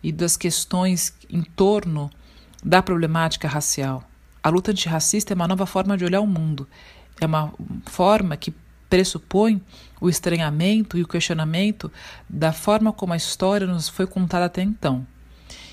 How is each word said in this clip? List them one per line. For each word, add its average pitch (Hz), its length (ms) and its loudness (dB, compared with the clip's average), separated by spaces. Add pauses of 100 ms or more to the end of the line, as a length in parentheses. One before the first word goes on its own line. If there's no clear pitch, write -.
e 160 80 -4
das 165 280 -2
questões 180 760 0 (160)
em 170 120 -2
torno 180 680 0 (540)
da 180 180 6
problemática 165 680 0
racial. 135 600 -4 (320)
A - 60 0
luta 180 240 2
antirracista 190 640 -2
é - 20 -2
uma 175 120 0
nova 190 180 0
forma 190 320 0
de 180 80 -2
olhar 185 160 2
o 214 60 0
mundo. 160 420 -2 (500)
É 160 60 2
uma 156 280 0 (340)
forma 190 500 2
que - 160 -8 (360)
pressupõe 190 720 2 (380)
o - 80 0
estranhamento 170 920 2
e 175 60 2
o 165 40 -2
questionamento 170 840 -2 (380)
da 160 240 0
forma 214 400 2
como 185 180 -4
a 170 60 0
história 190 500 -2
nos 175 220 -2
foi 185 180 -2
contada 180 380 0
até 175 160 -4
então. 143 440 -2 (680)